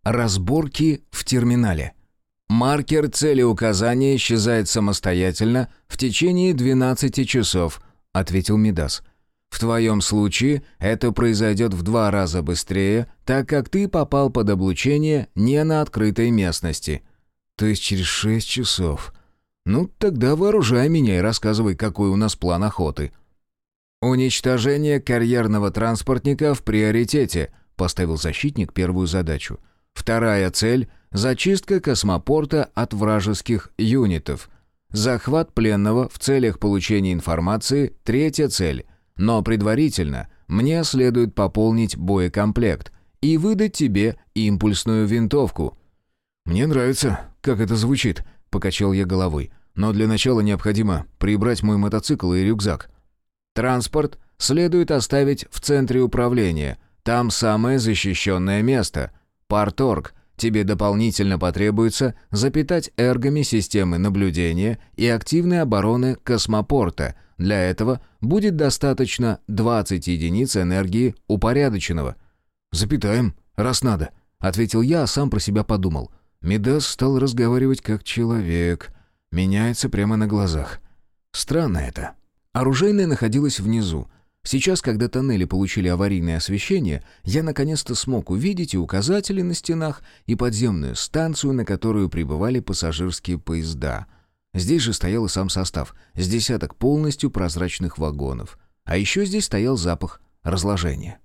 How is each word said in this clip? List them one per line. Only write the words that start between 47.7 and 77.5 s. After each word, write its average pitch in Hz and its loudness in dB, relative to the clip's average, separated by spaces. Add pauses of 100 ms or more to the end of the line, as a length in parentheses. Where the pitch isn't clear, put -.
звучит», 117 0 (260)
покачал 98 0
я 98 2
головой. 87 -2 (240)
«Но 107 0
для 107 2
начала 110 2
необходимо 104 0 (100)
прибрать 107 0
мой 107 2
мотоцикл 101 0
и 92 2
рюкзак». 101 -2 (680)
«Транспорт 127 -2 (180)
следует 170 2
оставить 139 0
в - -10
центре 131 2
управления. 107 0 (240)
Там 120 0
самое 117 0
защищённое 98 0
место. 113 0 (360)
Парторг, 104 0 (240)
тебе 107 0
дополнительно 104 0
потребуется 107 0 (160)
запитать 147 0
эргами 127 2
системы 98 0
наблюдения 95 0 (160)
и 117 0
активной 170 2
обороны 120 2
космопорта. 107 0 (220)
Для 98 0
этого 107 0 (220)
будет 196 2
достаточно 135 0
двадцать 104 0
единиц 87 0
энергии 95 0 (120)
упорядоченного». 101 0 (560)
«Запитаем, 107 0 (200)
раз 123 0
надо», 95 0 (280)
ответил 107 0
я, 147 2
а 117 0
сам 139 0
про 101 0
себя 101 0
подумал. 92 -2 (300)
Мидас 110 0
стал 135 0
разговаривать 127 2